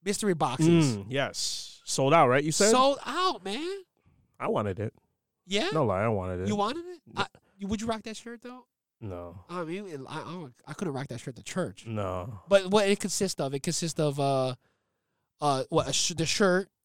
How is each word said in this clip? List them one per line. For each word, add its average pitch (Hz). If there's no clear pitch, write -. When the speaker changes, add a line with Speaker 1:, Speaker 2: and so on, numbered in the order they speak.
Speaker 1:
mystery 196
boxes. 151
Speaker 2:
Mm, 98
yes. -
Sold 135
out, 160
right? 135
You 156
said? 202
Speaker 1:
Sold 269
out, 285
man. 240
Speaker 2:
I 127
wanted 104
it. 104
Speaker 1:
Yeah? 202
Speaker 2:
No 160
lie, 98
I 113
wanted 92
it. 92
Speaker 1:
You 214
wanted 254
it? 359
Speaker 2:
No. 196
Speaker 1:
I, 196
you, 196
would 208
you 226
rock 220
that 220
shirt, 233
though? 247
Speaker 2:
No. 90
Speaker 1:
I 175
mean, 185
it, 151
I, 156
I -
don't, 156
I 151
couldn't 160
rock 135
that 113
shirt -
to -
church. 127
Speaker 2:
No. 101
Speaker 1:
But 190
what 202
it 202
consists -
of? 139
It 139
consists 165
of, 147
uh, 135
uh, 139
what, 147
a 131
sh-, -
the 160
shirt 185